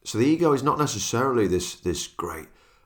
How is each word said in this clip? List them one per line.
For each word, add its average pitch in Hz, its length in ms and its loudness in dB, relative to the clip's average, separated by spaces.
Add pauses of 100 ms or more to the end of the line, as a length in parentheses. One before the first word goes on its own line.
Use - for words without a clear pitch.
so - 140 -6
the 120 80 4
ego 160 260 4
is 127 100 0
not 143 160 0
necessarily 120 680 0
this, 90 280 -2
this - 320 -4
great, 82 420 -10 (380)